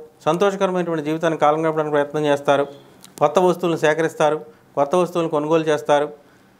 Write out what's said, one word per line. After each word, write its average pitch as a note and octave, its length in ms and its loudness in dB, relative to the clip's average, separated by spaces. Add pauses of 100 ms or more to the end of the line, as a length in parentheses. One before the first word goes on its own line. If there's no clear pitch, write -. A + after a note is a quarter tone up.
(260)
సంతోషకరమైనటువంటి F3+ 840 -2
జీవితాన్ని D#3+ 300 -2
కాలం D3+ 260 2
గడపడానికి D#3 260 -2
ప్రయత్నం D3 340 0
చేస్తారు. C#3+ 400 2 (540)
కొత్త D3+ 200 2
వస్తువులను F3+ 460 2
సేకరిస్తారు. D#3 600 0 (300)
కొత్త C#3+ 200 0
వస్తువులను E3+ 400 0
కొనుగోలు D#3 280 0
చేస్తారు. D3 460 0 (500)